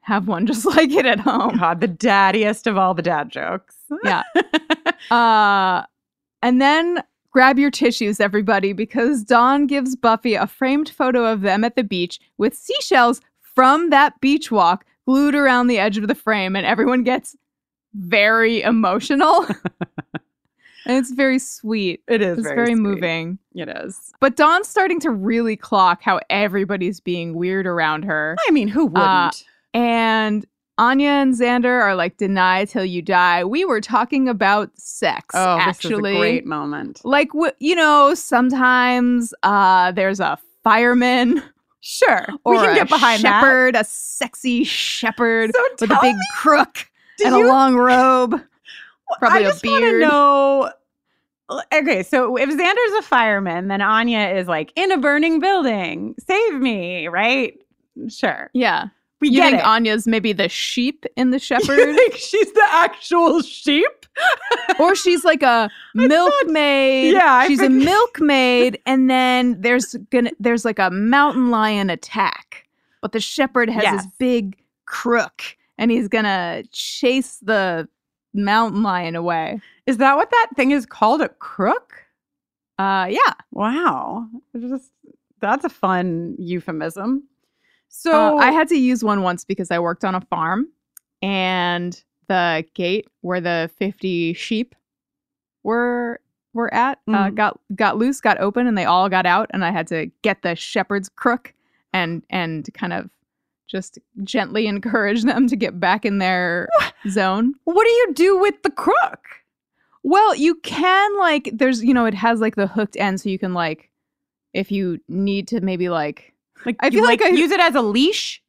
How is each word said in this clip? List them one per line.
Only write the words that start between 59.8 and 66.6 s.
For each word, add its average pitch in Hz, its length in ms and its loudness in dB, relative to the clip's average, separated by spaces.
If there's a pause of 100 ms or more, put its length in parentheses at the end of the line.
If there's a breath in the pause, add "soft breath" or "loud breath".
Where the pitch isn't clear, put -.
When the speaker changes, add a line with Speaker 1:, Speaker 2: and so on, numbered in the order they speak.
Speaker 1:
maybe 220 280 0
the 180 160 -2
sheep - 560 -6 (100)
in 254 140 0
the 254 60 0
Speaker 2:
<laughs> - 20 -2
You - 20 -4
Speaker 1:
shepherd? 294 560 2
Speaker 2:
think 480 200 4
she's - 360 -2
the 415 160 4
actual 339 760 2
sheep? - 640 -2 (100)
<laughs> 659 640 -2
Speaker 1:
Or 349 160 4
she's, 349 300 0
like, 320 180 2
a 233 260 2 (280 loud breath)
Speaker 2:
I 247 120 4
thought - 0 -
Speaker 1:
milkmaid. 302 1080 2